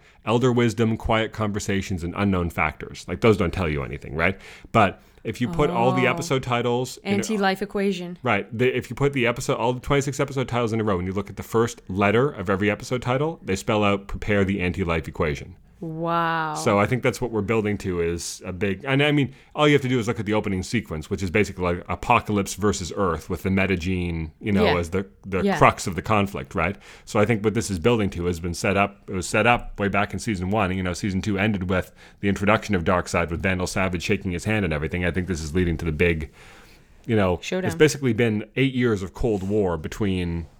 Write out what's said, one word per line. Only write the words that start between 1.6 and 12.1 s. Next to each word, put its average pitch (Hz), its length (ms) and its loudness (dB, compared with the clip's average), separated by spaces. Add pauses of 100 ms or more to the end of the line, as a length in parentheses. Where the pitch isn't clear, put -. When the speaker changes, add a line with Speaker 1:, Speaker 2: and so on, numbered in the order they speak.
Speaker 1:
and 85 120 -4
Unknown 95 360 2
Factors. - 560 -4
Like, 87 140 -8
those 110 140 6
don't 87 160 0
tell 92 160 -2
you 71 160 -2
anything, 65 320 -10
right? 87 220 0 (340)
But 98 300 4 (220)
if 113 180 -6
you 120 80 0
put 151 220 0
all 120 220 2
the 127 140 2
Speaker 2:
Oh. 123 40 2
Speaker 1:
episode 135 320 -2
titles 123 600 -2
in 196 100 -2
a - 20 2
Speaker 2:
Anti-life 196 480 0
equation. 190 600 -2
Speaker 1:
Right. 104 320 2
The, 127 220 2
if - 140 -6
you 113 40 -10
put 139 180 2
the 123 140 0
episode, 131 280 -2
all 113 180 2
the 123 80 -8
twenty-six 139 380 0
episode 131 280 -2
titles 117 260 0
in 113 60 0
a 110 40 0
row, 98 160 2
and 90 80 -4
you 95 60 -2
look 101 160 -4
at - 80 -14
the 95 60 -8
first - 460 0
letter 104 400 4